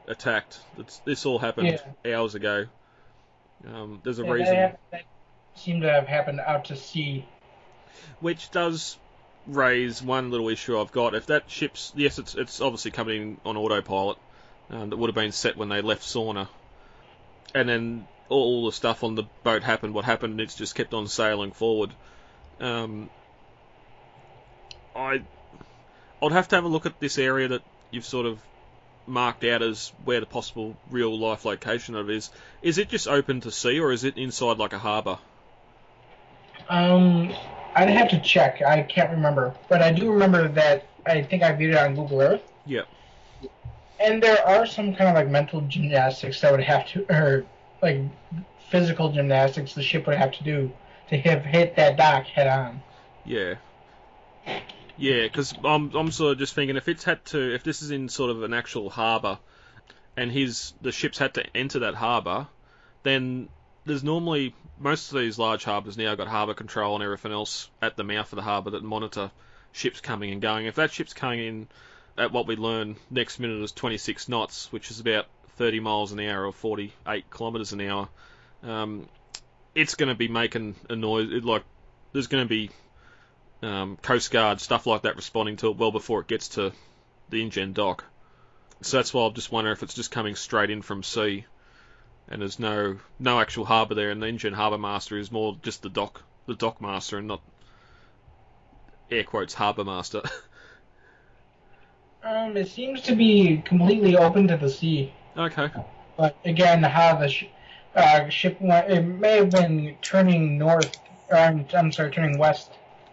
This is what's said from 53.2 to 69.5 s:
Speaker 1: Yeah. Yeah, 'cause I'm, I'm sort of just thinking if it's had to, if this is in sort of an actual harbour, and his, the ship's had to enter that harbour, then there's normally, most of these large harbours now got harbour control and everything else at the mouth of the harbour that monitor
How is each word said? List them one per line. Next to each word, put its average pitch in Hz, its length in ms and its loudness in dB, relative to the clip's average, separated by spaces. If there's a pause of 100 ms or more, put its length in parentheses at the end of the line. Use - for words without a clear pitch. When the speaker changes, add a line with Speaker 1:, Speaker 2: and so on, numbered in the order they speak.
Speaker 1:
Yeah. 98 300 -4 (1400)
Yeah, 127 320 0
'cause - 240 -4 (100)
I'm, 147 320 0
I'm 160 160 -2
sort 147 220 0
of 131 40 -4
just 135 160 -6
thinking 139 240 -2
if 135 100 -8
it's 165 160 -4
had 170 220 -4
to, 131 300 -4
if - 80 -8
this 156 180 -6
is 147 100 -10
in 135 160 -6
sort 123 220 -4
of 113 140 -6
an 110 100 -6
actual 117 360 -6
harbour, 113 500 -2 (760)
and 123 160 -4
his, 131 500 -4
the 127 100 -6
ship's - 260 -6
had 135 180 -2
to - 100 -6 (100)
enter 135 240 -4
that 110 160 -4
harbour, 113 520 -2 (560)
then 127 460 -2 (360)
there's 143 180 -6
normally, 156 500 -2 (260)
most 143 320 -4
of 139 80 -4
these 113 200 -2
large 110 240 -2
harbours 104 340 -6
now 110 180 -2
got 101 120 -6
harbour 107 260 -2
control 104 420 -6
and 104 80 -6
everything 101 280 -8
else - 380 -8 (120)
at 113 160 -4
the 104 60 -8
mouth 104 280 -6
of 104 40 -14
the 98 80 -8
harbour 101 280 -4
that 101 120 -8
monitor 107 480 -8 (400)